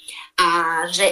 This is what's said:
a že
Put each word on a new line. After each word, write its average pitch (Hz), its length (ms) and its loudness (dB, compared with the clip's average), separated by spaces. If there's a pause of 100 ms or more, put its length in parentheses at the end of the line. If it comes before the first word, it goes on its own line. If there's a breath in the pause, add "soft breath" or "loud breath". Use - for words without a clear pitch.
(400 loud breath)
a 170 480 0
že 180 240 0